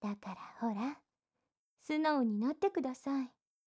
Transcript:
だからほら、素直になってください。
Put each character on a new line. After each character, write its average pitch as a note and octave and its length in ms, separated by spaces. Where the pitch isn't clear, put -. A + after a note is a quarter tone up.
だ G3+ 140
か G3+ 140
ら F#3 60
ほ A#3 140
ら、 B3 260
素 D4+ 160
直 D4+ 260
に G#3+ 160
な B3 120
っ D#4 40
て G4 160
く F4+ 100
だ B3+ 140
さ C#4 260
い。 B3 100